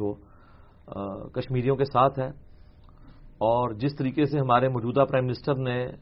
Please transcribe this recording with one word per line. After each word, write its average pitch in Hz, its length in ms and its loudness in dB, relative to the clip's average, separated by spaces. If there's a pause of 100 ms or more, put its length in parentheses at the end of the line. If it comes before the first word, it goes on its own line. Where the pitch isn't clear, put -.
ہو، 104 140 -2 (720)
آ، 101 420 -10
کشمیریوں 127 480 -2
کے 135 80 -2
ساتھ 135 340 2
ہے۔ 131 100 -4 (1080)
اور 117 360 2
جس 139 220 -2
طریقے 135 280 0
سے 147 160 0
ہمارے 123 280 4
موجودہ 120 320 0
پرائم 135 240 2
Minister 127 300 -2
نے 127 300 -2 (180)